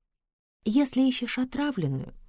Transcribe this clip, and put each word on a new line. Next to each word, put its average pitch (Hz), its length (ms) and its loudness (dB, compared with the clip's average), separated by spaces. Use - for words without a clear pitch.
«Если 262 360 2
ищешь 254 360 0
отравленную, 254 760 -2